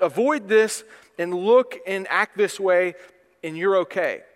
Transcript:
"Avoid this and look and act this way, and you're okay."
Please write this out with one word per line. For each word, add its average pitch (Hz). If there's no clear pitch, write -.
"Avoid 202
this 220
and 175
look 233
and 190
act 190
this 196
way, 180
and 160
you're 190
okay." 170